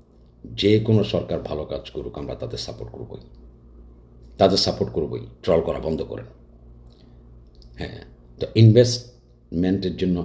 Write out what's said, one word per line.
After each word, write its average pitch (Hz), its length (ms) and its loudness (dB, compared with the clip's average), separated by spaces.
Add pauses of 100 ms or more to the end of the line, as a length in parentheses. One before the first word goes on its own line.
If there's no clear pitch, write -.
(440)
যে 107 340 2
কোনো 110 260 4
সরকার 85 340 -4
ভালো 76 260 -8
কাজ - 260 -8
করুক, - 280 -10
আমরা 65 160 -10
তাদের 60 240 -10
সাপোর্ট - 340 -12
করবই, - 280 -16 (1160)
তাদের 95 200 6
সাপোর্ট - 340 -2
করবই। 62 280 -4 (220)
ট্রল 82 180 4
করা 73 180 -4
বন্ধ 78 240 -4
করেন। - 220 -10 (1500)
হ্যাঁ, - 240 -10 (400)
তো - 140 -2
ইনভেস্টমেন্টের 98 1400 2
জন্য 87 280 0